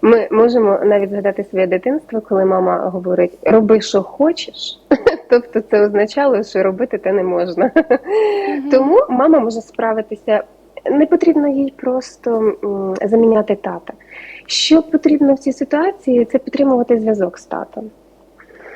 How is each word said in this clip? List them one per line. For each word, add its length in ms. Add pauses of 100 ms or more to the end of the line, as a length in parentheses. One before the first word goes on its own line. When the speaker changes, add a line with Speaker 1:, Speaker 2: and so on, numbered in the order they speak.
Speaker 1:
Ми 300
можемо 520
навіть 260
згадати 340
своє 240
дитинство, 540
коли 240
мама 320
говорить: 640
"Роби, 380
що 220
хочеш". 760 (240)
<laughs> 260
Тобто 320
це 240
означало, 580
що 200
робити 340
те 160
не 100
можна. 520
Speaker 2:
Мгм. 960
Speaker 1:
Тому 280 (100)
мама 300
може 220
справитися, 840 (480)
не 140
потрібно 420
їй 300
просто, 540 (320)
м, 320 (140)
заміняти 460
тата. 380 (520)
Що 360
потрібно 520
в 60
цій 140
ситуації, 720
це 120
підтримувати 600
зв'язок 380
з 80
татом. 380 (920)